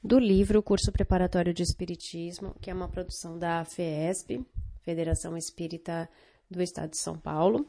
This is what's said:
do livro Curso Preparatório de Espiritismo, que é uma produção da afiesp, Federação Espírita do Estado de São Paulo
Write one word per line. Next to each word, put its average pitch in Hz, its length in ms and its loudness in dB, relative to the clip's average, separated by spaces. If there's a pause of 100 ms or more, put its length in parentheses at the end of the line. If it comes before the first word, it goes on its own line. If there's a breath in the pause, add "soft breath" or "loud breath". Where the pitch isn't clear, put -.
do 226 140 8
livro 202 440 6
Curso 196 300 2
Preparatório 180 600 2
de 175 80 -2
Espiritismo, 175 960 -6
que 190 100 -10
é 180 40 -6
uma 180 120 -4
produção 175 520 -8
da 170 220 0
afiesp, 165 840 -2 (380)
Federação 165 560 -2
Espírita 165 680 -8 (440 soft breath)
do 180 100 -6
Estado 165 300 -4
de - 80 -8
São 165 180 -6
Paulo 170 520 0